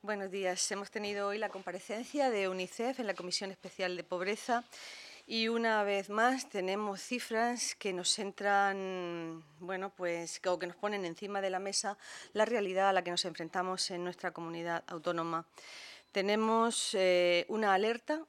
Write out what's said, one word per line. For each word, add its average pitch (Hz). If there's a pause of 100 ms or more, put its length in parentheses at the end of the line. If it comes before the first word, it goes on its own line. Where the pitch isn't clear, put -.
Buenos 196
días. 185
Hemos 202
tenido 208
hoy 202
la 208
comparecencia 208
de 196
unicef 185
en 214
la 190
Comisión 180
Especial 180
de 170
Pobreza 208 (640)
y 226
una 226
vez 202
más 247
tenemos 196
cifras 233
que 196
nos 180
entran, 190 (160)
bueno, 185
pues, 170
o 180
que 175
nos 175
ponen 208
encima 196
de 196
la 185
mesa 196 (340)
la 214
realidad 196
a 196
la 180
que 170
nos 185
enfrentamos 180
en 175
nuestra 180
comunidad 170
autónoma. 165 (680)
Tenemos, 220
eh, 180
una 214
alerta 233